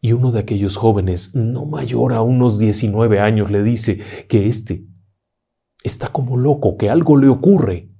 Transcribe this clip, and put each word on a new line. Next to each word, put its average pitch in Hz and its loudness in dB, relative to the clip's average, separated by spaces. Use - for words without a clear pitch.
Y 113 0
uno 123 0
de 110 -2
aquellos 98 -2
jóvenes, 92 0
no 123 -2
mayor 123 -4
a 113 -2
unos 123 2
diecinueve 107 0
años, 104 0
le 101 0
dice 113 -2
que 101 2
este - -6
está - -6
como 127 -4
loco, 135 0
que 104 -2
algo 156 2
le 135 6
ocurre. 131 2